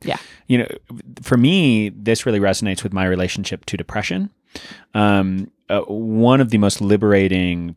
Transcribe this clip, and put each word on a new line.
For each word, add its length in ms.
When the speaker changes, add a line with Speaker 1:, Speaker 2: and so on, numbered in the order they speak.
Speaker 1:
Yeah. 160
Speaker 2:
You 100
know, 100
for 160
me, 500
this 380
really 140
resonates 420
with 100
my 140
relationship 580
to 140
depression. 500
Um, 580
uh, 180
one 540
of 80
the 80
most 240
liberating 960